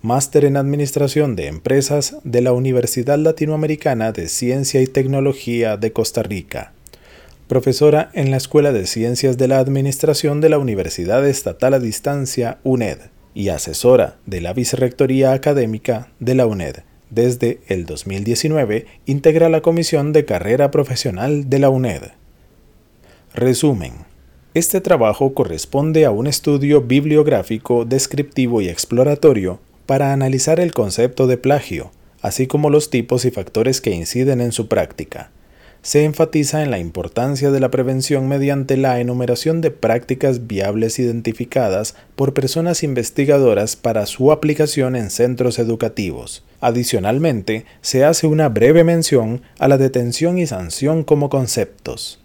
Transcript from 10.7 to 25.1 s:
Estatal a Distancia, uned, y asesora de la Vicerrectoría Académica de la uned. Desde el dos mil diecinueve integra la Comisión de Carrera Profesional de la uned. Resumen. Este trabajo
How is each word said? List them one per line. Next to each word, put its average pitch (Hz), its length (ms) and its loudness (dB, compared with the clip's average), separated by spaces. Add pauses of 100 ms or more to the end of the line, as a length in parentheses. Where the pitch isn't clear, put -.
Estatal 131 500 0
a 135 40 2
Distancia, 123 880 -4
uned, 120 340 0 (340)
y 98 180 -4
asesora 87 680 2 (100)
de 92 140 -8
la 85 120 -6
Vicerrectoría 131 840 0
Académica 123 720 -2 (100)
de 127 160 -2
la 131 120 4
uned. 92 320 -4 (320)
Desde 120 580 0
el 90 180 -2
dos 76 220 -12
mil 98 160 -6
diecinueve 117 640 0 (200)
integra 156 420 4
la 160 120 4
Comisión 156 520 0
de 151 120 4
Carrera 113 480 0
Profesional 135 760 -2
de 139 120 2
la 135 100 6
uned. 127 320 -2 (1300)
Resumen. 120 580 0 (600)
Este 170 280 0
trabajo 135 520 2